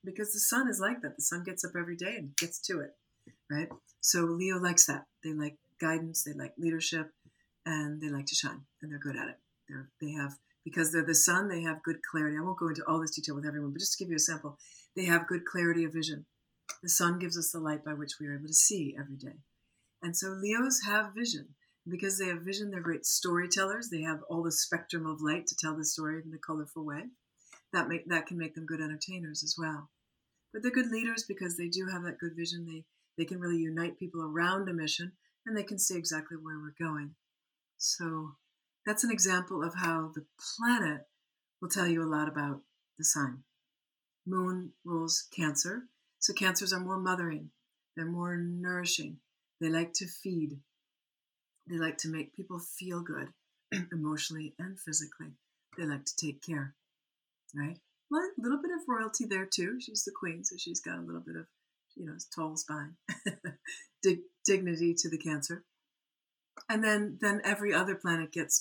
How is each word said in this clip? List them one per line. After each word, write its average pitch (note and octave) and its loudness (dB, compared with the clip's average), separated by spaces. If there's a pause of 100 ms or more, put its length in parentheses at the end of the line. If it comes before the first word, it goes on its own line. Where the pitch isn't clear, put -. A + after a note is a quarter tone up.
because F#3+ -4
the G#3 0
sun B3 4
is F#3+ 2
like A#3 0
that. - -6
The - -4
sun F3 0
gets F#3 -4
up E3+ -4
every F3 -2
day F#3 -4
and C#3+ -10
gets - 0
to F3 0
it, - -8 (540)
right? D3+ 0 (300)
So - 4
Leo F3+ 2
likes F3 8
that. C#3+ 0 (180)
They D#3+ -4
like D3+ -2 (220)
guidance, D#3+ 0
they D3 -6
like C3+ -8
leadership, D#3+ 0 (540)
and D3+ -2
they D3+ -2
like C#3+ -2
to - 0
shine, - 0 (200)
and D3+ -8
they're C#3+ -6
good C3+ -4
at A#2 -4
it. - -12 (340)
They're, C3+ -10 (120)
they D3+ -4
have, C#3 -2 (320)
because D#3+ 2
they're E3 4
the E3 6
sun, F#3 8
they F3 0
have D#3+ -2
good E3 0 (120)
clarity. D3+ 2
I D#3 0
won't F3+ -2
go E3+ 2
into D#3 -2
all D#3+ 4
this D#3+ -2
detail D3+ -4
with D3 -4
everyone, D3 -2
but D3+ -4
just - 0
to G3 -4
give F3 -4
you D#3+ 0
a - 4
sample, D3+ 0 (380)
they F#3 0
have E3+ 6
good F3 0
clarity E3+ 4
of D#3 -2
vision. D#3 -4 (580)
The F3 0
sun F3 4
gives F3 -2
us D#3+ 0
the E3 -2
light D3+ -2
by D3+ -4
which D3 -6
we D3 -8
are C#3+ -4
able D3 -8
to D#3+ -6
see D#3+ 6
every C#3+ -8
day. - -12 (640)
And E3+ -2
so F#3+ 0
Leos A3 2
have G#3 2
vision. G#3+ -2 (380)
Because F#3 0
they F#3+ 0
have F3 0
vision, G3 -4
they're F3+ -4
great E3 0
storytellers. F#3+ 2
They D#3+ -2
have D#3 -2
all E3 0
the E3 0
spectrum E3 0
of D3+ -4
light D#3+ 0
to - 0
tell D#3 -2
the D#3 -2
story D#3 -2
in D#3 -12
a D#3 -10
colorful D3+ -6
way. D3+ -6 (680)
That E3+ 2
make, E3 -2
that E3 2
can F3 -6
make D#3 -4
them D#3+ -10
good D#3 -4
entertainers D#3 -6
as D#3 -2
well. D#3 -6 (640)
But G#3+ -6
they're B3 0
good A#3+ 2
leaders A3+ -2
because F3+ -4
they F3 -4
do F#3 -2
have F3 -4
that E3+ -6
good E3+ -6
vision. E3+ -4
They, D#3+ -10 (340)
they E3 0
can F3+ -4
really F3 2
unite E3 0
people E3+ -6
around F3 2
a F3 -2
mission, E3 -2 (320)
and A3 -2
they G3+ 0
can G3 -4
see F#3 2
exactly D#3+ -2
where D#3 -8
we're D3+ -10
going. D3+ -4 (600)
So D#3+ -2 (500)
that's G#3+ 2
an A#3 2
example F3+ 4
of E3+ -2
how E3 2
the D3 -8 (320)
planet G3+ 4 (540)
will F3+ -4
tell F3+ 4
you E3 4
a D#3+ 0
lot D3+ 2
about C#3+ -2 (360)
the D#3 0
sign. C3 2 (840)
Moon F#3 0 (120)
rules E3 0
Cancer. F3 0 (340)
So G3 2
Cancers F#3+ 4
are F#3 2
more F#3 0
mothering. F3 0 (460)
They're E3 -4
more F3 -2
nourishing. F3 0 (420)
They D#3+ 2
like E3 2
to F#3+ -2
feed. D#3+ -2 (1080)
They E3+ -4
like D#3+ 0
to D#3+ -2
make D#3 -6
people F#3 -8
feel F3 -6
good, E3+ -6 (420)
<clears throat> F3+ -4
emotionally D#3 -4
and F#3+ -8
physically. D3+ -4 (440)
They E3+ -4
like C#3+ -2
to - -4
take D3 -4
care, C#3+ -4 (800)
right? D3+ -4 (320)
Well, D#4+ 4
a F#4 -2
little C#4 2
bit F4+ -2
of E4 -4
royalty A3+ 0
there F#3+ 0
too. G3+ 0
She's A3 -2
the - -6
queen, E3+ -6
so E3+ -4
she's F3 -4
got F3+ -6
a - -8
little - -8
bit E3 -12
of, - -10 (480)
you F3 -12
know, D#3 -10 (200)
tall D#3 -4
spine, D3+ -6 (520)
<laughs> - -14
dig-, F3 6 (240)
dignity E3+ 4
to E3 2
the D#3+ 0
Cancer. D#3 -4 (1080)
And A3 2
then, G#3 2
then G#3 4
every G3+ 2
other F#3 2
planet E3 0
gets - 4